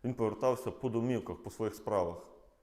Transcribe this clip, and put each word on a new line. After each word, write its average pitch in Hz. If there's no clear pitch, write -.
Він 123
повертався 117
по 127
домівках, 113
по 104
своїх 107
справах. 87